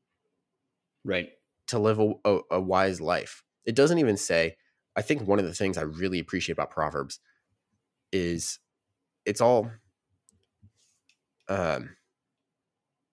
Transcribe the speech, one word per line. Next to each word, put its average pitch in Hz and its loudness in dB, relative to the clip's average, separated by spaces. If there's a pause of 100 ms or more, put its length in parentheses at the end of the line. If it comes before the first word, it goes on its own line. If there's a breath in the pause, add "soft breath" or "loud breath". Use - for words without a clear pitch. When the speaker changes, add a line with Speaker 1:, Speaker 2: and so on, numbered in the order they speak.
(1040)
Speaker 1:
Right. 90 -4 (360)
Speaker 2:
to 120 -2
live 107 4
a, 107 4 (120)
a, 101 4 (140)
a 92 2
wise 95 0
life. 80 -4 (220)
It 117 -2
doesn't 156 6
even 117 4
say, 82 0 (380)
I 101 -2
think 131 -2
one 101 2
of 95 0
the 85 -6
things 95 -2
I 80 -4
really 85 -4
appreciate 85 -6
about 73 -6
Proverbs 76 -6 (920)
is 87 -4 (680)
it's 104 -4
all, 117 4 (1800)
um, 87 -4 (1160)